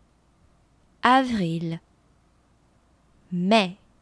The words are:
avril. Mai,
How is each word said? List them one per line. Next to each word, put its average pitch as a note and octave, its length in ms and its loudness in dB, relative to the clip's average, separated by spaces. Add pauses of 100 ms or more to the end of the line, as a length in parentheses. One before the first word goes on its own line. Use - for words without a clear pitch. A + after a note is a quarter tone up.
(1040)
avril. F#3 800 0 (1500)
Mai, F#3 460 0 (260)